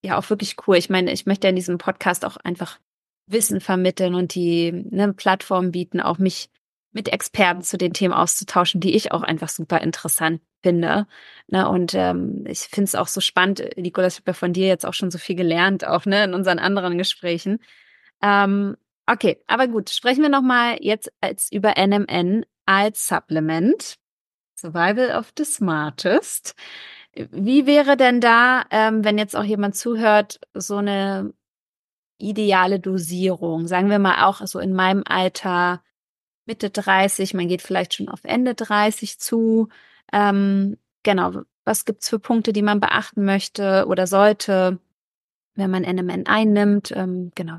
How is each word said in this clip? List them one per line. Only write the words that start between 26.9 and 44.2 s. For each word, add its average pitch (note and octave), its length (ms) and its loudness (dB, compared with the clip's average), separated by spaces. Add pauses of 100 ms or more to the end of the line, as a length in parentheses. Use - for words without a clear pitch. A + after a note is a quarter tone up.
Wie B3+ 340 2
wäre C#4+ 300 6
denn B3 240 4
da, A#3+ 500 6
ähm, A3 320 2
wenn G#3 160 2
jetzt G#3 160 -4
auch G#3 80 -2
jemand G3+ 320 -2
zuhört, A3 640 2 (160)
so G3+ 220 -6
eine G3 580 -4 (840)
ideale G3 600 2
Dosierung? F3 880 -4
Sagen F#3 240 0
wir G#3 80 4
mal G3 260 2
auch G3 220 0
so - 140 -8
in F#3+ 120 -2
meinem F#3+ 320 2
Alter, F3+ 800 -2 (640)
Mitte G#3+ 240 -6
dreißig, G3 640 0
man F3 140 -2
geht F3 140 -2
vielleicht F#3 320 -4
schon G3+ 140 -8
auf - 140 -14
Ende B3 320 -2
dreißig G#3 640 -2
zu. A3+ 500 2 (440)
Ähm, G3 640 2 (260)
genau, F#3 400 0 (220)
was A3 200 -2
gibt's - 240 -6
für A3 120 -2
Punkte, A3+ 320 0
die G3+ 100 0
man G#3 160 2
beachten G3+ 460 0
möchte G3 640 0
oder F#3 180 0
sollte, F#3+ 720 4 (800)